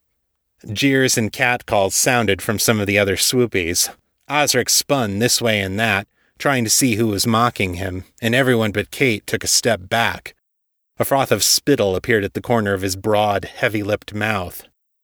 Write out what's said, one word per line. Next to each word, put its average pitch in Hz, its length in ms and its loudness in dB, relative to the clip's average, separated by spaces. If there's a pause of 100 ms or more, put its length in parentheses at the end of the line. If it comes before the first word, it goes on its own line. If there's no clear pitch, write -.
(720)
Jeers 131 460 2
and 110 140 0
catcalls 113 640 0
sounded 113 460 2
from 104 180 -2
some 107 220 2
of 101 40 0
the 101 140 2
other 98 160 2
swoopies. 98 760 0 (400)
Osric 135 400 0
spun 110 500 0
this 123 220 2
way 110 200 2
and 98 180 -4
that, 101 260 0 (320)
trying 131 280 0
to 107 40 -2
see 123 260 2
who 113 120 0
was 98 180 -2
mocking 113 500 0
him, 92 280 -6 (180)
and 117 140 0
everyone 120 380 2
but 104 180 -4
Kate 120 340 0
took - 180 -4
a - 40 -6
step 98 400 0
back. 113 480 -2 (640)
A 117 60 0
froth 135 260 0
of 107 140 2
spittle 107 500 2
appeared 104 300 0
at 95 80 -8
the 104 80 -6
corner 107 320 0
of 95 80 -2
his 95 160 -4
broad, 104 480 0
heavy-lipped 104 680 -4
mouth. 104 500 -6 (400)